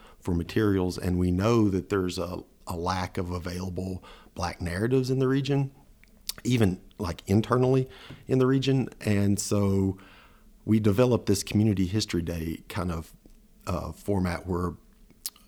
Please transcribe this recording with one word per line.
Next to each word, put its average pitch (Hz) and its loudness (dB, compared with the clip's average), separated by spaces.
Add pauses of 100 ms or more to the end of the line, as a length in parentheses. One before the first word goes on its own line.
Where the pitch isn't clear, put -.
(200)
for 90 -2
materials 92 0
and 90 -2
we 90 2
know 107 4
that 92 -2
there's 92 -2
a, 87 -8 (240)
a 90 -8
lack 90 -4
of 90 -4
available 90 -6 (320)
Black 90 -6
narratives 120 0
in 131 0
the 131 2
region, 139 0 (720)
even, 113 2 (160)
like, 90 -4
internally 127 4 (400)
in 131 2
the 127 6
region. 131 2 (120)
And 101 2
so 98 0 (680)
we 110 4
developed 107 2
this 101 2
community 104 2
history 92 -2
day 82 -6
kind 90 -4
of, 80 -8 (520)
uh, 78 -6
format 92 -2
where 87 -2 (720)